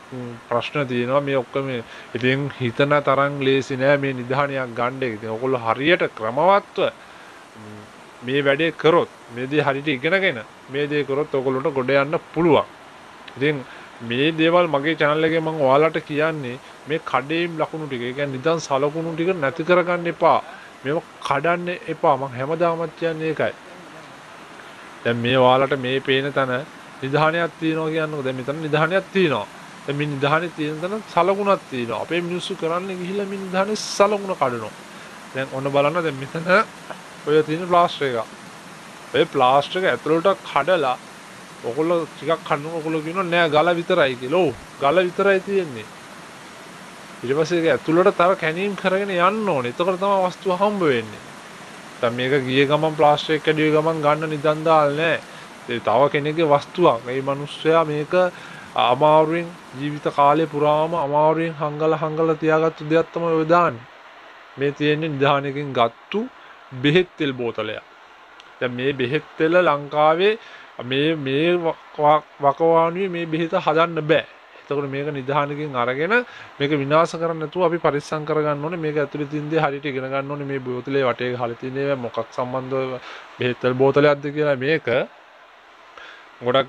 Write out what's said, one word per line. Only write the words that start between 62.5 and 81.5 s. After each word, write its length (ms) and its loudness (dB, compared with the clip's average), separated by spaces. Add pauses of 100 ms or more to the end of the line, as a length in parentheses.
දෙයක් 220 2
තමයි 240 -2
ඔය 140 0
දාන්නේ. 380 2 (680)
මේ 180 -2
තියෙන්නේ 360 0
නිධානයකින් 640 0
ගත්තු 480 -2 (520)
බෙහෙත් 420 2
තෙල් 180 -2
බෝතලයක්. 500 -6 (720)
දැන් 180 -4
මේ 200 -2
බෙහෙත් 320 -2 (100)
තෙල 200 2
ලංකාවේ 840 2 (420)
මේ, 360 0
මේ 400 0
ව-, 200 -2 (180)
ව-, 300 4 (140)
වකවානුවේ 680 2
මේ 180 -6
බෙහෙත 260 -4
හදන්න 500 2
බෑ. 240 2 (300)
එතකොට 340 -4
මේක 180 -4
නිධානයකින් 680 -4
අරගෙන 380 0 (400)
මේක 160 -2
විනාශ 460 2
කරන්න 240 -2
නැතුව 240 -4
අපි 140 0
පරිස්සම් 460 -2
කරගන්න 400 -2
ඕනේ. 120 -6
මේක 200 -4
ඇතුලේ 300 -4
තියෙන 240 -6
දේ 100 2
හරියට 260 -2
ඉගෙන 180 -4
ගන්න 260 -4
ඕනේ. 160 -8
මේ 120 -4
බෝතලේ 460 -2
වටේ 280 -2
ගහලා 220 -4